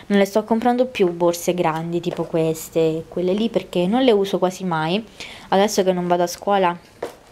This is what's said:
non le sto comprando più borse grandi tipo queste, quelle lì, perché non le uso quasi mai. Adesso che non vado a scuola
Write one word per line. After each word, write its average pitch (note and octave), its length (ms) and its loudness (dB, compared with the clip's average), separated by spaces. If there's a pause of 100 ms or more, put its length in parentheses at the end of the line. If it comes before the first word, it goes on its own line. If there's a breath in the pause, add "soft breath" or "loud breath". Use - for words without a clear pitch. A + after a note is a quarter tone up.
non G3+ 100 4
le G3 80 6
sto G#3+ 180 0
comprando A#3+ 400 2
più G#3+ 260 2
borse F3 440 0
grandi E3+ 460 -2
tipo - 240 -4
queste, D#3+ 840 -2
quelle F3+ 240 -2
lì, G#3+ 160 0
perché F#3 380 -2
non A#3 160 2
le B3+ 100 4
uso G3 260 2
quasi F3+ 260 -2
mai. E3+ 380 -2 (460 loud breath)
Adesso G3+ 340 2
che F#3 100 2
non F3 140 -2
vado F3 180 2
a F3 40 -2
scuola F3+ 500 0 (540)